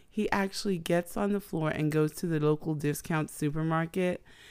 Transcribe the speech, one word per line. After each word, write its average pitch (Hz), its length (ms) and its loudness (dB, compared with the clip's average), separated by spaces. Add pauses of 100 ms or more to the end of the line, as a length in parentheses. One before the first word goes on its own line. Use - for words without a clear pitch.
he - 220 -2
actually 196 460 0
gets 175 380 0
on 202 180 0
the 202 60 0
floor 156 300 -2
and 156 220 0
goes 156 220 2
to - 140 -4
the 160 120 0
local 151 360 2
discount 151 540 -2
supermarket 160 960 0 (280)